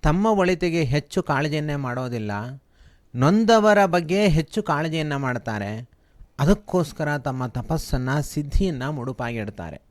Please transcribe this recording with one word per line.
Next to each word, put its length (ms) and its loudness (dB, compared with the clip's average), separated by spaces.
ತಮ್ಮ 240 2
ಒಳಿತಿಗೆ 580 2
ಹೆಚ್ಚು 400 -2
ಕಾಳಜಿಯನ್ನೇ 520 -2
ಮಾಡೋದಿಲ್ಲ, 560 -6
ನೊಂದವರ 680 6
ಬಗ್ಗೆ 420 2
ಹೆಚ್ಚು 360 2
ಕಾಳಜಿಯನ್ನು 560 -2
ಮಾಡ್ತಾರೆ, 720 -4
ಅದಕ್ಕೋಸ್ಕರ 760 0
ತಮ್ಮ 280 -4
ತಪಸ್ಸನ್ನು, 760 -4
ಸಿದ್ಧಿಯನ್ನು 680 -2
ಮುಡುಪಾಗಿಡ್ತಾರೆ. 1000 -8